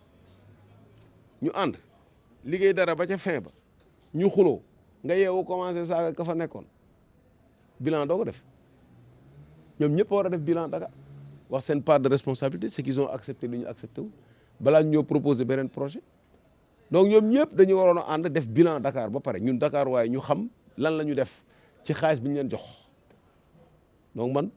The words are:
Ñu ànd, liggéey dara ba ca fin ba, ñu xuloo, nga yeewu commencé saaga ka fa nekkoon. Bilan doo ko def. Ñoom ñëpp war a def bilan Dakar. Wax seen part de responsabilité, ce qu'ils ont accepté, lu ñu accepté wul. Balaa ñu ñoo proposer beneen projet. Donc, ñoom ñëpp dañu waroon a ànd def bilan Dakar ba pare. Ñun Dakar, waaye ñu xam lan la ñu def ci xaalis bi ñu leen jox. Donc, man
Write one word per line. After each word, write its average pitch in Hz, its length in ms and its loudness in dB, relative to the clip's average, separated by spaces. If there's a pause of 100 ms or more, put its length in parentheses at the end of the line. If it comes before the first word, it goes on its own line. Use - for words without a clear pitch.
(1400)
Ñu 151 120 -2
ànd, 160 240 -2 (680)
liggéey 190 300 2
dara 170 220 0
ba 175 120 -2
ca 190 100 -2
fin 165 220 -4
ba, 82 120 -12 (600)
ñu 180 160 2
xuloo, 175 320 2 (420)
nga 160 120 -2
yeewu 190 300 2
commencé 180 400 -6
saaga 170 280 -2
ka 170 120 -8
fa 170 100 -4
nekkoon. 160 300 -8 (1120)
Bilan 147 260 -2
doo 165 120 0
ko 226 80 -4
def. - 180 -10 (1400)
Ñoom 147 160 2
ñëpp 208 160 0
war 202 140 2
a 185 40 -4
def 175 120 -4
bilan 165 280 -2
Dakar. 160 200 -8 (580)
Wax 135 180 -4
seen 147 180 -2
part 147 160 6
de 131 100 0
responsabilité, 139 600 -2
ce 170 120 -8
qu'ils 131 180 -4
ont 139 80 0
accepté, 131 400 -10
lu 120 120 -8
ñu - 80 -8
accepté - 340 -14
wul. 214 80 -12 (500)
Balaa 151 220 6
ñu 156 100 2
ñoo 151 120 4
proposer 135 420 0
beneen 131 240 -2
projet. 139 320 -10 (880)
Donc, 185 180 6
ñoom 214 220 6
ñëpp 277 240 2
dañu 190 220 6
waroon 185 240 4
a 156 140 -4
ànd 160 160 -2
def 143 180 -2
bilan 151 320 4
Dakar 117 320 -4
ba 127 80 -4
pare. 117 200 -6
Ñun 120 200 -2
Dakar, 143 280 0
waaye 123 220 2
ñu 131 120 -2
xam 196 260 -2 (300)
lan 156 200 0
la 156 60 -4
ñu 147 100 -4
def 127 300 -4 (400)
ci 156 100 -2
xaalis 156 260 0
bi 127 100 -6
ñu 143 60 -2
leen 139 140 -4
jox. - 140 -8 (1500)
Donc, 123 180 -2
man 147 240 -2